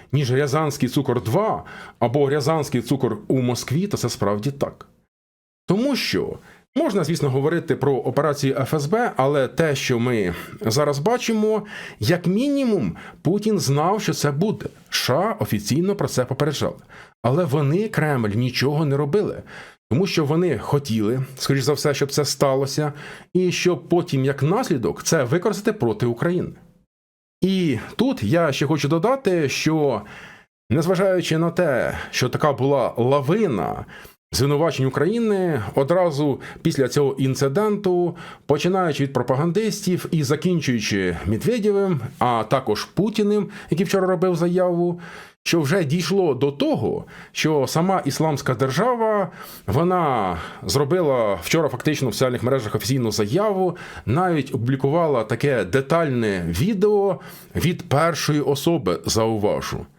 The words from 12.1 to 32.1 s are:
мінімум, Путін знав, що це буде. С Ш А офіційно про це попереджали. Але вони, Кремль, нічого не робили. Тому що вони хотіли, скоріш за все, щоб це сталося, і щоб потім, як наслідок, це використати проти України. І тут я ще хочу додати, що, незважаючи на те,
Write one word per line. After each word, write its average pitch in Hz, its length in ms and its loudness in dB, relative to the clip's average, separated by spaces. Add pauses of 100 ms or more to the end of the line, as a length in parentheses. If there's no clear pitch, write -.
мінімум, 220 680 2 (260)
Путін 208 360 2
знав, 151 440 0
що 165 100 -2
це 156 180 -2
буде. 165 340 -2
С - 320 -10
Ш - 180 0
А 196 180 0
офіційно 143 640 0
про 143 120 0
це 127 160 0
попереджали. 139 520 -2 (460)
Але 143 220 2
вони, 160 440 2
Кремль, 143 400 0
нічого 127 560 0
не 139 120 2
робили. 151 460 -2 (480)
Тому 175 160 2
що 170 180 0
вони 156 340 2
хотіли, 117 640 0 (160)
скоріш 139 240 0
за 139 100 2
все, 143 220 0
щоб 139 180 -2
це 147 120 0
сталося, 139 680 0 (400)
і 180 200 2
щоб 170 360 0
потім, 165 360 2
як 135 180 -2
наслідок, 156 600 0
це 160 220 2
використати 196 540 0
проти 113 280 0
України. 175 460 -2 (880)
І 175 380 2 (180)
тут 254 260 0
я 151 300 2
ще 147 140 -2
хочу 147 220 0
додати, 180 600 0
що, 143 540 0 (680)
незважаючи 170 680 2
на 170 120 0
те, 127 480 0 (120)